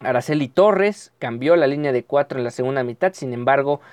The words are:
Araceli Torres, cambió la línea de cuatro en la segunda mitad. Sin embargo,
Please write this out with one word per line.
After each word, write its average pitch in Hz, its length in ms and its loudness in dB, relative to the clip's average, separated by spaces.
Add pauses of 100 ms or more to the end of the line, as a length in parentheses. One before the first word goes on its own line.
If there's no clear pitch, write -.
Araceli 131 440 -2
Torres, 202 680 2
cambió 131 380 0
la 160 100 4
línea 143 280 0
de 123 100 -2
cuatro 143 340 -2
en 123 60 -4
la 120 80 -6
segunda 131 320 -4
mitad. 123 300 -4
Sin 127 200 -8
embargo, 139 480 0 (120)